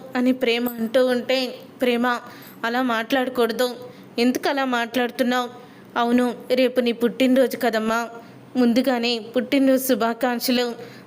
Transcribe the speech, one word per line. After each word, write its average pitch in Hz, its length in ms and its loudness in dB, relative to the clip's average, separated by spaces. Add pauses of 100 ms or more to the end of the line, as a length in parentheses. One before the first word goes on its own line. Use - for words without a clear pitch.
(160)
అని 254 160 2
ప్రేమ 240 360 0
అంటూ 240 380 0
ఉంటే, 254 480 -2 (260)
"ప్రేమ, 240 260 0 (580)
అలా 240 180 0
మాట్లాడకూడదు. 240 920 0 (420)
ఎందుకు 254 300 2
అలా 277 160 0
మాట్లాడుతున్నావు? 247 1040 -2 (280)
అవును, 240 380 2 (180)
రేపు 254 280 2
నీ 240 120 0
పుట్టినరోజు 247 640 2
కదమ్మా, 226 520 -2 (480)
ముందుగానే 240 640 2
పుట్టినరోజు 262 680 2
శుభాకాంక్షలు" 240 880 0 (320)